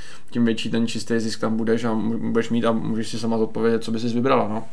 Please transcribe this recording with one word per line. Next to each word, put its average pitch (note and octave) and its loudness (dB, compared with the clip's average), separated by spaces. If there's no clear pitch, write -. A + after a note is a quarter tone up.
tím A#2+ 2
větší A2+ 0
ten A2+ 0
čistý A#2 -2
zisk A2 -2
tam A2+ 0
budeš A2+ 2
a A2+ 0
mu-, A2 0
budeš A2+ 2
mít A#2 2
a A#2 4
můžeš A2 -2
si A2+ -4
sama A2+ 0
zodpovědět, A2 2
co A2+ -4
by A2+ 0
sis A#2 0
vybrala, A#2+ 2
no. G#2+ -4